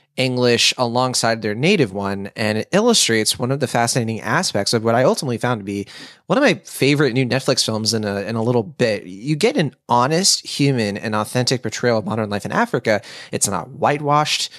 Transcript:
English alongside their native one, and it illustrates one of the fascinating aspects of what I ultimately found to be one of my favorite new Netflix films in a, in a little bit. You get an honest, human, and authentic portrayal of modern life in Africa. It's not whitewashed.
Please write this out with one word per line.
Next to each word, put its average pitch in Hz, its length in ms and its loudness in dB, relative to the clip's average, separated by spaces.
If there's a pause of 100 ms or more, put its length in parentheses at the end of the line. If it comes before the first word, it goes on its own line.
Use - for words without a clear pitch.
(160)
English 123 600 2
alongside 120 640 0
their 104 140 -2
native 139 380 2
one, 98 420 -4
and 107 240 0
it - 140 -6
illustrates 160 680 2
one 127 120 -2
of 139 100 -2
the 131 60 0
fascinating 117 540 0
aspects 113 520 -2
of 113 100 0
what 117 120 2
I 127 100 4
ultimately 147 340 0
found 123 220 -2
to 98 40 -12
be 101 220 -6 (400)
one 190 120 0
of 285 40 2
my 220 120 4 (100)
favorite 139 480 2
new 131 140 2
Netflix 131 380 0
films 107 300 -2
in 107 100 -2
a, 101 180 -2
in 107 120 -6
a 113 80 -2
little 120 200 2
bit. 110 420 0
You 104 320 -4
get 233 220 0
an 147 180 -2 (120)
honest, 127 580 2
human, 120 500 0
and 107 180 -4
authentic 123 460 0
portrayal 117 380 0
of 95 80 -4
modern 107 240 -2
life 101 160 -4
in 196 60 -6
Africa. 135 500 0 (300)
It's - 160 -2
not 98 220 -6
whitewashed. 147 880 0